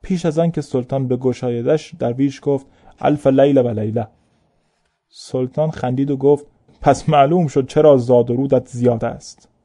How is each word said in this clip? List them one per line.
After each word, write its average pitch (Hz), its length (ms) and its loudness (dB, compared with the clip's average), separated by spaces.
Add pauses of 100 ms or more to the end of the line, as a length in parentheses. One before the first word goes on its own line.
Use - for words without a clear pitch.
پیش 180 240 -4
از 156 140 -2
آن 170 120 2
که 156 100 -6
سلطان 135 460 -4
به 127 100 -2
گشایدش، 127 800 -4
درویش 135 440 -4
گفت: 139 220 -4 (340)
"الف 147 280 0
لیله 135 340 4
و 120 60 0
لیله." 107 400 -4 (1000)
سلطان 131 640 -6
خندید 135 400 -4
و 135 60 -2
گفت: 143 280 2 (360)
"پس - 280 2
معلوم 156 380 2
شد 135 200 -2
چرا 151 300 6
زاد 120 320 2
و 120 60 -2
رودت 135 320 -2
زیاد 120 380 -2
است." - 440 -14 (160)